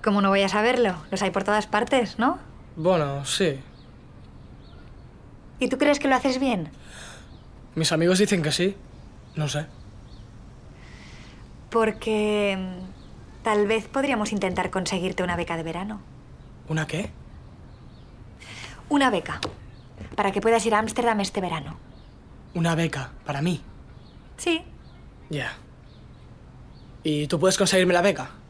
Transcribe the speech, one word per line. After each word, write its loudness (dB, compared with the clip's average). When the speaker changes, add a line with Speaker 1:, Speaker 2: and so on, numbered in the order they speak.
Speaker 1:
¿Cómo 4
no 4
voy 6
a 4
saberlo? 4
Los -2
hay 2
por -2
todas 2
partes, 2
¿no? 2
Speaker 2:
Bueno, 2
sí. 0
Speaker 1:
¿Y 2
tú 0
crees 6
que 2
lo 6
haces 2
bien? 0
Speaker 2:
Mis 2
amigos 4
dicen 4
que 0
sí. 0
No 0
sé. -4
Speaker 1:
Porque, 2
mm, -12
tal 4
vez 2
podríamos 0
intentar 0
conseguirte -2
una 0
beca -2
de -4
verano. -6
Speaker 2:
¿Una 0
qué? -6
Speaker 1:
Una 6
beca. -2
Para 2
que 0
puedas 4
ir 4
a 6
Ámsterdam 2
este -2
verano. -4
Speaker 2:
¿Una 2
beca? -2
¿Para -4
mí? 0
Speaker 1:
Sí. 0
Speaker 2:
Ya. -4
¿Y 0
tú 0
puedes 4
conseguirme 6
la 6
beca? 2